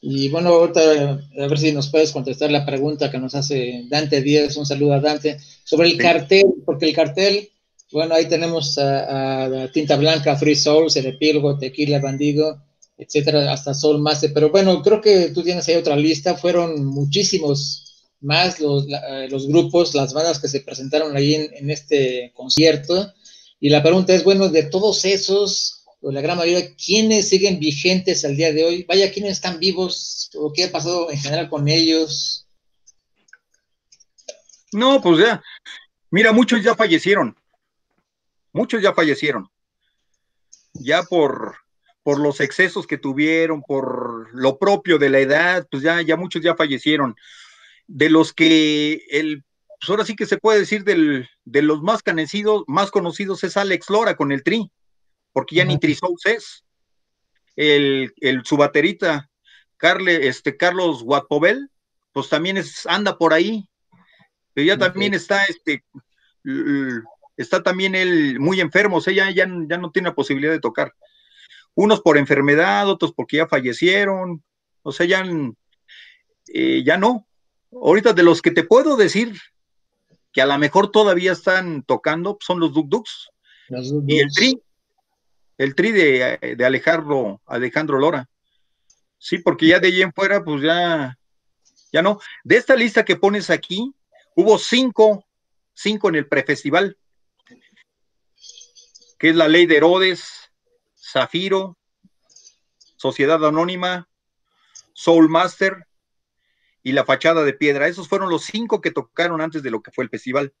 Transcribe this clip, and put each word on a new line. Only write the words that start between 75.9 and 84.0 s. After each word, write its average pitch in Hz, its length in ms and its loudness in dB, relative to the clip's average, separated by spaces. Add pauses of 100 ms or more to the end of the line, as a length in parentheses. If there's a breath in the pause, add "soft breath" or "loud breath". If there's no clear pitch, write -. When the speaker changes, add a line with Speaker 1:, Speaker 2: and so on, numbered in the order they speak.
Speaker 2:
eh, 131 360 -2
ya 151 120 2
no. 214 300 -2 (460)
Ahorita 214 400 2
de 175 120 4
los 170 180 6
que 170 80 2
te 160 140 0
puedo 277 320 4
decir 214 420 0 (920)
que 131 100 2
a 135 40 4
lo 143 120 0
mejor 185 320 2
todavía 185 400 2
están 175 540 -2
tocando, 165 520 -4
pues, - 80 -20
son 180 140 -4
los 156 160 -2
Duk 151 140 -2
Duks - 420 -6 (380 soft breath)
Speaker 1:
Los 127 240 -8
Duk 147 160 -4